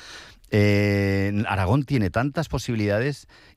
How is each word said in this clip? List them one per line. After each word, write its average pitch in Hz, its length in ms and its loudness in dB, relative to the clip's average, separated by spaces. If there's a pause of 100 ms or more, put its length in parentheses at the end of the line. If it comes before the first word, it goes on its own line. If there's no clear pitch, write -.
(500)
Eh, 101 1000 2
Aragón 98 340 2
tiene 117 280 0
tantas 143 380 -2
posibilidades 117 760 -2 (300)